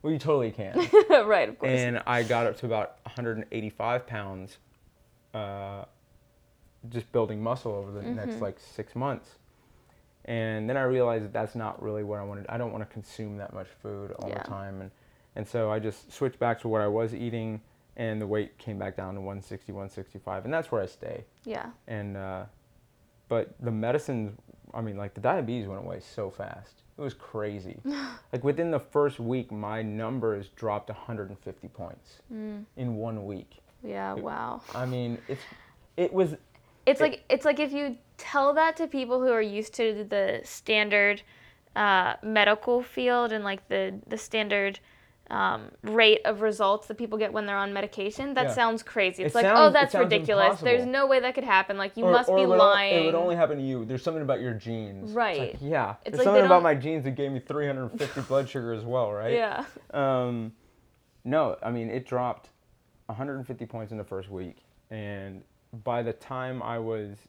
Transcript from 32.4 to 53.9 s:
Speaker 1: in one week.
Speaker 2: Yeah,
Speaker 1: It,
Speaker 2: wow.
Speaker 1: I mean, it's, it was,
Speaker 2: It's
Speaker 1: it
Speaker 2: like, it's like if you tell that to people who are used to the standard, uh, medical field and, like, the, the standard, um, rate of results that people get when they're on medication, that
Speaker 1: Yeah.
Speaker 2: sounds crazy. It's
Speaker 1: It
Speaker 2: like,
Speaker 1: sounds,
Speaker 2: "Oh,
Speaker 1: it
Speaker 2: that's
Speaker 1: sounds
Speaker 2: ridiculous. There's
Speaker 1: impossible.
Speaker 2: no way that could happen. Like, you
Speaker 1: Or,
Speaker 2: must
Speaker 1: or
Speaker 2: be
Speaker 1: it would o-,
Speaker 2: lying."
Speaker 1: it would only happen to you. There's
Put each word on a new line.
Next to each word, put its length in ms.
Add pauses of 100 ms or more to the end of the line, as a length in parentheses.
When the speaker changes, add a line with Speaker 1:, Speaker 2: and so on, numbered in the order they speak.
Speaker 1:
in 200
one 300
week. 320 (240)
Speaker 2:
Yeah, 340
Speaker 1:
It, 60
Speaker 2:
wow. 400 (120)
Speaker 1:
I 120
mean, 320 (100)
it's, 140 (560)
it 160
was, 180 (540)
Speaker 2:
It's 140
Speaker 1:
it 40
Speaker 2:
like, 240
it's 160
like 160
if 120
you 260 (180)
tell 380
that 240
to 80
people 340
who 120
are 100
used 320
to 300
the 400
standard, 760 (560)
uh, 460
medical 600
field 500
and, 120
like, 240
the, 380
the 100
standard, 640 (520)
um, 400 (120)
rate 440
of 160
results 460
that 100
people 180
get 160
when 140
they're 100
on 160
medication, 640
that 140
Speaker 1:
Yeah. 40
Speaker 2:
sounds 300
crazy. 420
It's 100
Speaker 1:
It 40
Speaker 2:
like, 80
Speaker 1:
sounds, 140
Speaker 2:
"Oh, 80
Speaker 1:
it 40
Speaker 2:
that's 200
Speaker 1:
sounds 120
Speaker 2:
ridiculous. 560
There's 220
Speaker 1:
impossible. 100
Speaker 2:
no 140
way 140
that 140
could 100
happen. 340
Like, 180
you 80
Speaker 1:
Or, 80
Speaker 2:
must 160
Speaker 1:
or 80
Speaker 2:
be 60
Speaker 1:
it 60
would 120
o-, 40
Speaker 2:
lying." 380
Speaker 1:
it 40
would 80
only 200
happen 220
to 80
you. 220
There's 160